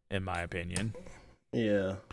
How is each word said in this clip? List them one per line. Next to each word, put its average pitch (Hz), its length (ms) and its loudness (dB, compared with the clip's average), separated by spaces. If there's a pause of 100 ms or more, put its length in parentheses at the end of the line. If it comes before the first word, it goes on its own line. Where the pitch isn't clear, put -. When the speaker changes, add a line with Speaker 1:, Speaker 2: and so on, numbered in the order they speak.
(120)
Speaker 1:
in 95 120 2
my 87 180 0
opinion." 90 520 -2 (580)
Speaker 2:
Yeah. 101 440 4 (180)